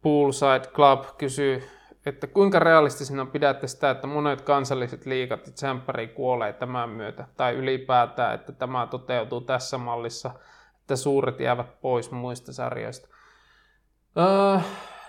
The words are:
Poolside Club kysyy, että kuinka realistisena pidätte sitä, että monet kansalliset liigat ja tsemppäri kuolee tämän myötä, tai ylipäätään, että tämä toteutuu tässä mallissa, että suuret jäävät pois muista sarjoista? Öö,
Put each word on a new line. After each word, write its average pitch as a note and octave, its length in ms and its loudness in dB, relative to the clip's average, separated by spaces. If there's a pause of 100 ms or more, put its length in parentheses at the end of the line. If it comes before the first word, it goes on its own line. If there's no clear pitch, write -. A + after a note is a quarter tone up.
Poolside C#3 720 2
Club C3+ 300 6 (140)
kysyy, C3+ 440 -2 (440)
että C#3 200 -10
kuinka G3 320 4
realistisena C#3+ 680 4
pidätte C#3 400 0
sitä, C#3 240 -2
että - 160 -4
monet D3 340 -2
kansalliset C3 640 0
liigat B2+ 400 -4
ja C3 60 -20
tsemppäri B2+ 560 -6
kuolee A#2+ 440 -2
tämän B2 360 -6
myötä, G#2+ 360 -12 (120)
tai B2 180 0
ylipäätään, B2+ 800 0
että A#2 180 -12
tämä B2+ 380 -4
toteutuu B2 500 -6
tässä B2+ 380 -4
mallissa, A#2+ 520 -8 (500)
että C#3 160 -4
suuret B2+ 440 0
jäävät B2 400 -4
pois B2 300 -2
muista B2 420 -10
sarjoista? B2 560 -10 (1080)
Öö, G3 440 4 (480)